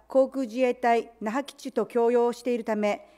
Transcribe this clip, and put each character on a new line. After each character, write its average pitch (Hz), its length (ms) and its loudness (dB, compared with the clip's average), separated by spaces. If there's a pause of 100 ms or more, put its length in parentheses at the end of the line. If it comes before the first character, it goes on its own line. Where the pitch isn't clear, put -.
航 262 220 4
空 269 160 -4
自 233 160 -4
衛 247 140 2
隊 233 440 0
那 208 120 -6
覇 269 140 -4
基 - 80 -20
地 - 180 -14
と 208 160 -2
共 233 240 2
用 240 200 4
し - 120 -10
て 247 100 0
い 240 60 -2
る 226 40 -8
た 220 120 -2
め、 208 320 -2 (100)